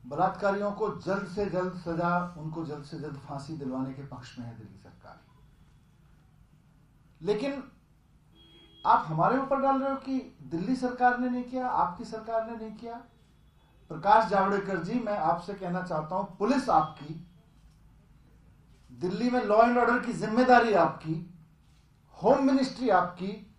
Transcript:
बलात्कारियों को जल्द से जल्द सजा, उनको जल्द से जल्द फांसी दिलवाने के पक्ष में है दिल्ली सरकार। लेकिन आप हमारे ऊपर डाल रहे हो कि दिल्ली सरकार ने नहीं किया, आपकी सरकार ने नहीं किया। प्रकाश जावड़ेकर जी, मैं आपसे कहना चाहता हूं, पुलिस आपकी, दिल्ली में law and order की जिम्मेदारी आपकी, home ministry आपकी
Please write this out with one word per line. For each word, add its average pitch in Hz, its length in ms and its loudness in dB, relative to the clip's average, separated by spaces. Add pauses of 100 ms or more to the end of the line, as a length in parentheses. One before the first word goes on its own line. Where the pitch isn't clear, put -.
बलात्कारियों 196 640 -2
को - 300 -4
जल्द 202 260 -4
से 208 180 -4
जल्द 180 280 -2
सजा, 175 640 -2
उनको 160 280 -8
जल्द 143 200 -10
से 156 140 -12
जल्द 143 180 -10
फांसी 147 360 -12
दिलवाने 131 400 -6
के 139 140 -14
पक्ष - 320 -16
में 120 60 -10
है 117 120 -14
दिल्ली 95 200 -20
सरकार। - 420 -20 (2000)
लेकिन 247 500 -2 (1120)
आप 170 220 6
हमारे 180 300 2
ऊपर 262 240 0
डाल 269 180 2
रहे 269 100 -2
हो 269 80 -2
कि 262 440 -6
दिल्ली 170 340 -2
सरकार 247 440 2
ने 254 100 -2
नहीं 247 140 -4
किया, 254 240 -4
आपकी 180 380 -2
सरकार 226 460 -6
ने 220 60 -10
नहीं 214 200 -14
किया। 233 160 -12 (960)
प्रकाश 196 400 6
जावड़ेकर 190 540 2
जी, 196 100 -4
मैं 208 240 -2
आपसे 170 360 -2
कहना 180 300 -4
चाहता 165 320 -4
हूं, 196 80 -2
पुलिस 240 460 0
आपकी, - 580 0 (1600)
दिल्ली 190 380 -2
में 247 120 0
law 214 220 6
and 240 220 4
order 240 200 2
की 233 80 -4
जिम्मेदारी 233 600 6
आपकी, 160 640 0 (880)
home 269 220 6
ministry 262 440 2
आपकी 185 680 0